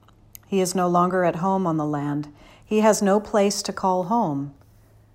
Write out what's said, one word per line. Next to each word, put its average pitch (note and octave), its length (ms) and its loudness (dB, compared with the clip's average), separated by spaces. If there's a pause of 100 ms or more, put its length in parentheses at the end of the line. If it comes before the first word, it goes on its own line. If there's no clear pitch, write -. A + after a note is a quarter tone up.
(480)
He G3 140 0
is F3+ 120 -2
no F3+ 140 0
longer F3+ 380 2
at E3 180 0
home F#3+ 240 0
on D#3+ 80 0
the D3+ 100 -2
land. D3 440 -4 (340)
He G#3+ 160 -2
has G#3+ 220 4
no G3+ 180 2
place G3+ 440 0
to G3 100 -8
call F#3 300 -2
home. D#3+ 500 -2 (600)